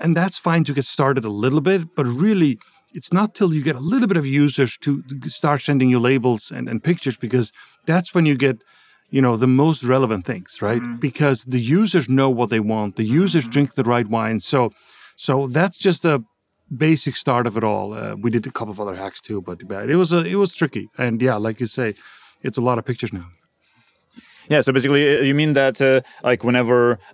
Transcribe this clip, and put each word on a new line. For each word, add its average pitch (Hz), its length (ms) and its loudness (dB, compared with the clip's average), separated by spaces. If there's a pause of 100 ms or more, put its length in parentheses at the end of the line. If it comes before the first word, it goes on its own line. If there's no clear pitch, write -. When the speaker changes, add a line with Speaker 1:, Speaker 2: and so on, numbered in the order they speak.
Speaker 1:
and 165 160 2
that's 180 220 0
fine 165 260 2
to 143 100 -4
get 135 120 -2
started 135 380 0
a 107 60 -4
little 127 300 0
bit, 170 340 -2
but 147 100 -2
really, 147 540 2 (340)
it's - 200 -8
not 208 220 0
till 175 200 2
you 151 80 0
get 143 140 -2
a 123 40 -10
little 226 280 0
bit 185 80 2
of 147 100 0
users 139 520 2
to 139 240 -4 (240)
start 147 360 -2
sending 131 260 2
you 123 120 4
labels 123 500 0
and, 123 180 -10
and 117 140 -6
pictures, 160 340 -2
because 120 360 -2 (340)
that's 175 280 0
when 170 120 4
you 147 100 2
get, 127 220 0 (520)
you 135 100 0
know, 123 160 4
the 117 100 2
most 143 380 2
relevant 120 400 0
things, 101 380 -10
right? 117 180 0
Speaker 2:
Mm. 120 200 -10
Speaker 1:
Because 139 440 0
the 127 160 -2
users 165 480 0
know 135 220 4
what 120 180 0
they 110 120 0
want. 107 360 -4
The 113 80 -2
users 151 400 2
Speaker 2:
Mm-hmm. 117 80 -12
Speaker 1:
drink 143 220 0
the 131 100 0
right 120 240 0
wine. 113 320 -2
So, 127 320 0 (440)
so 139 320 -2
that's 165 280 0
just 175 280 0
a 147 180 2 (520)
basic 151 420 0
start 123 300 0
of 104 100 -4
it 113 80 -2
all. 101 280 -2
Uh, 110 220 -8
we 104 160 -2
did 113 160 -2
a 131 40 -10
couple 107 220 -8
of 98 80 -10
other 101 140 -6
hacks 95 260 -10
too, 101 220 -8
but, 90 260 -12
but 98 220 -6
it 156 60 2
was 175 160 2
a, 170 120 2
it 180 120 -4
was 202 180 0
tricky. - 420 -4
And 117 240 -2
yeah, 123 160 2
like 107 240 -4
you 120 60 -4
say, 110 280 -4 (480)
it's 127 140 -6
a 123 60 -4
lot 123 160 0
of 110 80 -6
pictures 120 260 -6
now. 90 140 -12 (1200)
Speaker 3:
Yeah, 151 120 4
so 135 120 2
basically, 143 460 4
uh, - 20 2
you 139 160 2
mean 151 160 2
that, 135 280 2
uh, 135 200 4 (240)
like, 123 180 2
whenever, 120 560 2 (160)